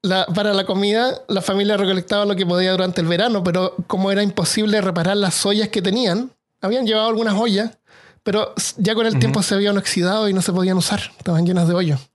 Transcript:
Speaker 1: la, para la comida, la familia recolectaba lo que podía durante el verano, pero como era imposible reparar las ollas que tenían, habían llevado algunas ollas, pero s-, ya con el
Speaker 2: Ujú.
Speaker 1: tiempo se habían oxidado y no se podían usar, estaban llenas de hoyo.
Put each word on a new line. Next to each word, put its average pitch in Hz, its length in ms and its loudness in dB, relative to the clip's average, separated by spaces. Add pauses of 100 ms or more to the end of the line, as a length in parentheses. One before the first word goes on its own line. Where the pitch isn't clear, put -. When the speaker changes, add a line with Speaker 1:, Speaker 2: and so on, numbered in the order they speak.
Speaker 1:
la, 185 240 0
para 208 280 0
la 196 100 0
comida, 202 640 0
la 190 140 -2
familia 202 340 0
recolectaba 196 480 0
lo 202 120 0
que 185 100 0
podía 185 240 2
durante 185 300 0
el 160 80 0
verano, 196 340 0
pero 180 320 0 (140)
como 196 240 0
era 202 100 2
imposible 208 580 0
reparar 185 360 0
las 196 280 0
ollas 208 240 0
que 202 140 -2
tenían, 214 480 0 (300)
habían 233 260 -2
llevado 220 220 2
algunas 226 260 0
ollas, 220 440 0 (440)
pero 208 340 -2
s-, - 220 -6
ya 214 160 0
con 226 120 0
el - 80 0
Speaker 2:
Ujú. 131 60 2
Speaker 1:
tiempo 214 220 2
se 202 140 0
habían 202 200 2
oxidado 196 520 0
y 196 40 0
no 190 80 0
se 185 120 -2
podían 185 240 0
usar, 202 240 0 (180)
estaban 170 260 0
llenas 175 220 2
de 175 80 2
hoyo. 165 240 0 (160)